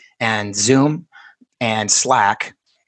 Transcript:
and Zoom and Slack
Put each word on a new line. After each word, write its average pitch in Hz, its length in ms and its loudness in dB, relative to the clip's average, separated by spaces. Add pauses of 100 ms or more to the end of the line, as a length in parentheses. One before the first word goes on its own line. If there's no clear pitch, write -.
(200)
and 107 340 -4
Zoom 135 520 2 (540)
and 110 300 -2
Slack 110 640 0 (320)